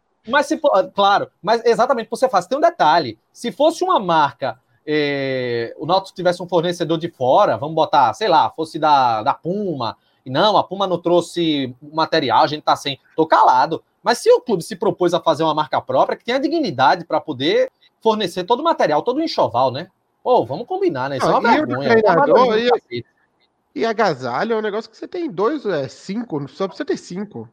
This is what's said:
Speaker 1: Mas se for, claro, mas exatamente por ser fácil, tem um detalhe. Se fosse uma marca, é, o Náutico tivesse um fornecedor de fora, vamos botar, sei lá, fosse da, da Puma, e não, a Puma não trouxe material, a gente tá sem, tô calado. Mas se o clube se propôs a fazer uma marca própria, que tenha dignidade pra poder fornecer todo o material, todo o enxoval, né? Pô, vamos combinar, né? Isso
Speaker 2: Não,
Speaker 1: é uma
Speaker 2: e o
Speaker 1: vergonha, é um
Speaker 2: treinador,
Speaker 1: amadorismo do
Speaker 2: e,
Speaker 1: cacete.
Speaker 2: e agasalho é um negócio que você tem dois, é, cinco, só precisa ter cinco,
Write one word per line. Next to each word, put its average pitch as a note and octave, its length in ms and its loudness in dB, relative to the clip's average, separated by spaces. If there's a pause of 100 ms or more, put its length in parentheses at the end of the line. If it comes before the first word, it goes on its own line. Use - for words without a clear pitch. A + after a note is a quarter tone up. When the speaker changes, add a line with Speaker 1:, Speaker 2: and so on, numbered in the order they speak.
(280)
Speaker 1:
Mas C4+ 200 0
se D4+ 100 -2
for, G3 360 0
claro, G3 360 2 (120)
mas A3 220 0
exatamente A#3 460 0
por A#3 80 -8
ser C4 100 0
fácil, F#3 220 0
tem C4 80 -2
um D#4 40 -2
detalhe. D3+ 560 2 (140)
Se - 200 -10
fosse D#4 320 0
uma F4+ 160 2
marca, D3+ 600 -2 (260)
é, C3+ 920 -4
o D3 80 -10
Náutico F#3+ 300 -2
tivesse F3 260 -2
um F3+ 80 -12
fornecedor F3 480 -2
de D#3+ 100 -6
fora, C#3 480 2
vamos D3 200 -6
botar, D3 380 2
sei A3 140 -4
lá, D3 220 4
fosse D#3+ 300 -8
da, C3+ 420 2
da C3 140 0
Puma, D#3+ 600 -6 (300)
e - 60 -14
não, F#3 260 2
a C#3+ 60 2
Puma G3 240 -4
não F3 100 -2
trouxe E3+ 840 0
material, D3+ 640 0
a D#3 40 2
gente D3+ 160 -6
tá D3+ 120 2
sem, C#3 240 -8 (160)
tô D#3+ 120 2
calado. D3+ 560 4 (180)
Mas A#3 160 0
se A4 140 2
o A#4 100 4
clube F3+ 220 -2
se - 120 -12
propôs F3+ 380 0
a E3+ 60 2
fazer D#3+ 240 0
uma D#3 100 2
marca D3 260 -2
própria, E3 380 0
que - 80 -20
tenha B3+ 140 -2
dignidade F#3 680 0
pra D#3 160 -4
poder D#3+ 500 -2 (300)
fornecer G#3 420 -2
todo A#3+ 180 -2
o - 20 -8
material, A3 400 0
todo B3 140 -2
o D#4 40 -2
enxoval, C3 500 0
né? D3+ 160 -10 (360)
Pô, A#3 200 2
vamos D3 220 -8
combinar, D#3+ 460 -2
né? C3+ 60 -6
Isso D3 100 0
Speaker 2:
Não, F3+ 80 2
Speaker 1:
é B3+ 40 2
uma A#3 100 0
Speaker 2:
e C#4+ 120 2
o D4+ 60 -4
Speaker 1:
vergonha, B3 220 -2
é - 20 4
um A3+ 100 4
Speaker 2:
treinador, F#3 220 4
Speaker 1:
amadorismo B3+ 280 4
do A3 60 2
Speaker 2:
e, A#3+ 140 0
Speaker 1:
cacete. A#2+ 340 -4 (680)
Speaker 2:
e B3+ 100 -4
agasalho F#3 680 -2
é A3 40 -2
um G#3+ 40 -4
negócio G#3+ 280 -6
que - 80 -20
você D#4+ 100 -14
tem E4+ 220 -8
dois, A3 340 -2
é, D#3 240 -2
cinco, E3+ 600 -8
só F#3+ 200 -6
precisa C#4+ 180 -8
ter E4+ 120 -4
cinco, F3+ 560 -12